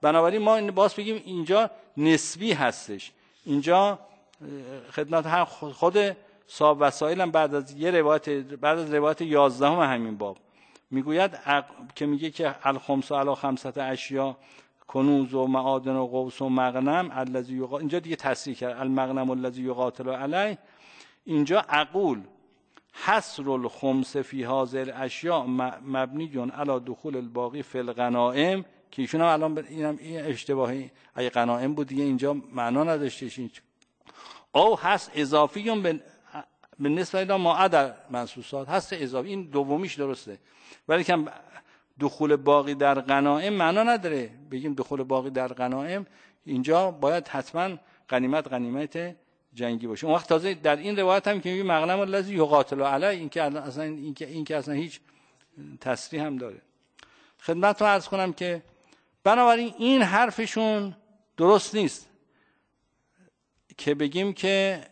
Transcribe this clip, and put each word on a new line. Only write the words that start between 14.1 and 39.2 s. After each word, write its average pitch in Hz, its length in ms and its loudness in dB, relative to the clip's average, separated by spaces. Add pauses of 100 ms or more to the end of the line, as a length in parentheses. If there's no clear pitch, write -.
کنوز 135 460 2
و 131 140 2
معادن 131 480 0
و 131 120 -2
قوس 127 340 -4
و 135 80 -2
مغنم 131 640 0
الذی 127 440 -6
یقا-،» 131 220 -6
اینجا 156 200 -2
دیگه 160 160 -6
تصریح 135 420 -6
کرد، 123 220 -6
«المغنم 131 500 -2
الذی 127 340 -4
یقاتل 127 460 -4
علیه». 156 480 -4 (680)
اینجا 160 440 2
«اقول 147 520 0 (720)
حصر - 560 -2
الخمس 131 680 -2
فی 135 260 -6
هذه 131 360 -2
الاشیاء 131 640 -4
م-، 127 400 -4
مبنی 135 720 -4
علی 143 220 -2
دخول 127 360 -8
الباقی 123 460 -6
فی 131 180 -8
الغنائم»، 123 840 0 (260)
که - 100 -8
ایشون 160 200 -2
هم 170 60 6
الان 156 280 2
ب-، 143 140 -6
اینم 151 320 -6
این 160 180 -10
اشتباهی، 131 720 -4 (240)
اگه 123 140 -2
غنائم 120 440 0
بود 147 140 -4
دیگه 135 160 -2
اینجا 139 300 0
معنا 127 500 -2
نداشتش. 147 560 -4
این 120 120 -10 (1000)
«او 196 280 6
حصر 185 360 0
اضافی 151 640 2
به، 165 180 -2 (800)
به 143 100 -2
نسبت 185 420 -2
الی 196 100 2
ما 170 160 4
عدا 165 360 4 (160)
منصوصات»، 127 600 -10
حصر 180 300 -4
اضافی، 131 300 -6